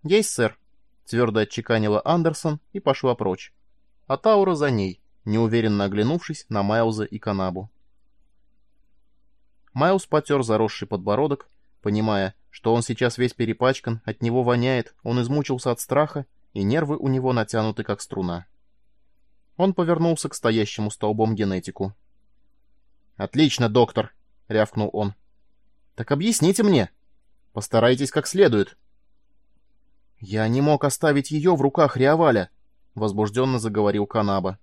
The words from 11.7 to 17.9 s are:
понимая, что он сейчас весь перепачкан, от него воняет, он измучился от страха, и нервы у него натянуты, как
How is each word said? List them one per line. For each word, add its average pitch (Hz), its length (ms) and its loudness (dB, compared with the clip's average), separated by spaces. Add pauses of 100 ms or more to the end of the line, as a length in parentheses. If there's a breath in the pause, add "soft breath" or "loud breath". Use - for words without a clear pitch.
понимая, 104 520 -2 (160)
что - 220 -2
он 117 100 2
сейчас 123 360 -2
весь 123 160 0
перепачкан, 117 680 -2
от - 180 -8
него 120 200 0
воняет, 123 600 0
он 123 180 -2
измучился 131 520 -2
от - 80 -6
страха, 143 460 -2 (280)
и 98 80 -4
нервы 147 340 0
у 135 120 -4
него 131 240 0
натянуты, 110 500 -2
как 98 180 -6